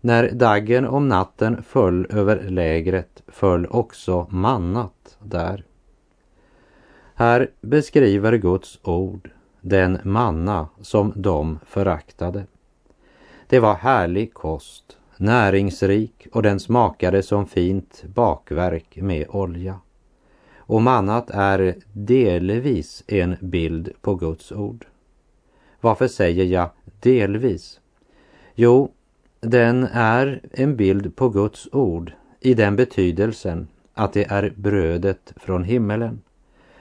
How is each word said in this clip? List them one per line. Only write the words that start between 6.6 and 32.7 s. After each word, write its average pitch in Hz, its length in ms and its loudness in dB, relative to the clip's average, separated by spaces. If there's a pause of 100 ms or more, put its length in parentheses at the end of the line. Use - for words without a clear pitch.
Här 120 360 2 (100)
beskriver 117 760 2
Guds 92 460 -2
ord 92 480 -6 (300)
den 92 440 2
manna 95 640 -2 (120)
som 101 360 -2
de 80 500 -2
föraktade. 95 800 -6 (1000)
Det 131 140 4
var 107 140 4
härlig 104 600 0
kost, - 600 -12 (200)
näringsrik, 101 1160 0
och 113 100 -2
den 101 180 2
smakade 98 640 0
som 101 240 -2
fint 90 580 -2 (100)
bakverk 87 840 -2
med 90 320 -4
olja. 92 520 -8 (760)
Och 110 260 0
mannat 117 480 0
är 95 440 0 (180)
delvis 104 1120 -2
en 90 340 0
bild 82 600 -4
på 104 140 -2
Guds 82 380 -8
ord. 107 340 -10 (960)
Varför 117 260 2
säger 90 360 0
jag 90 260 0 (300)
delvis? 110 800 0 (760)
Jo, 123 380 4 (480)
den 120 520 2
är 120 480 0 (120)
en 135 240 0
bild 98 400 0
på 131 120 0
Guds 104 440 -2
ord 85 400 -2 (280)
i 131 140 4
den 101 220 2